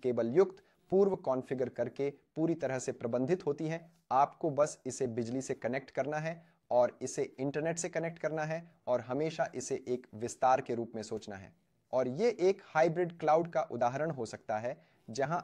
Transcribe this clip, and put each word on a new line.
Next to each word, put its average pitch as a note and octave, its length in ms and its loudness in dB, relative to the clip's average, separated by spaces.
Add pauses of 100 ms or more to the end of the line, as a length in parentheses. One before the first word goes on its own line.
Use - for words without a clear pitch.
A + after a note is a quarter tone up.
केबल A#2 260 2
युक्त, F#3 340 2 (300)
पूर्व F#3+ 240 6
कॉन्फ़िगर C3 540 -2
करके B2 380 -2 (280)
पूरी E3 180 2
तरह C3+ 240 -2
से B2+ 140 -2
प्रबंधित B2+ 540 0
होती D3+ 220 -2
हैं। E3 120 -4 (320)
आपको C#3+ 400 2
बस C#3+ 340 2
इसे B2+ 220 -2
बिजली A#2 340 -2
से C3 140 -6
कनेक्ट B2+ 340 -4
करना C#3+ 280 -4
है D#3+ 160 -4 (360)
और B2 320 4
इसे B2+ 200 -4 (180)
इंटरनेट D3 380 -2
से F3+ 100 -4
कनेक्ट E3 300 -4
करना D#3 260 -2
है D#3+ 180 -4 (240)
और B2 160 2
हमेशा D3 520 -2
इसे C3 340 -4
एक B2 180 -2 (100)
विस्तार B2+ 440 2
के C3 140 -4
रूप A#2 200 -4
में A2 80 -6
सोचना G#2 340 -8
है। F#2+ 160 -16 (400)
और C3 180 2
ये G3 200 2 (100)
एक F#3+ 260 4
हाइब्रिड E3+ 520 2
क्लाउड E3 320 4
का D#3+ 120 0
उदाहरण B2+ 480 0
हो B2+ 160 -6
सकता G#2+ 320 -6
है, A#2+ 180 -4 (320)
जहां C3+ 360 -2